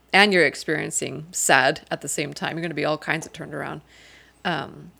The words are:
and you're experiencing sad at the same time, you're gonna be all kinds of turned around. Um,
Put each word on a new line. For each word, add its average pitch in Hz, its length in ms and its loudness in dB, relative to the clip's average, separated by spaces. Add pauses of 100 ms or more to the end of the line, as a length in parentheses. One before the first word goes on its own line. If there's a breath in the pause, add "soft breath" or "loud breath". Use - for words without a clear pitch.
(140)
and 202 180 8
you're 175 140 6
experiencing 151 840 -4
sad 139 580 2
at 160 120 -6
the 143 60 -10
same 143 240 -4
time, - 240 -6
you're 165 60 -6
gonna 165 140 -6
be 147 100 -2
all 151 140 0
kinds 156 260 -4
of - 80 -18
turned 151 220 -12
around. 147 260 -8 (640 soft breath)
Um, 151 540 -6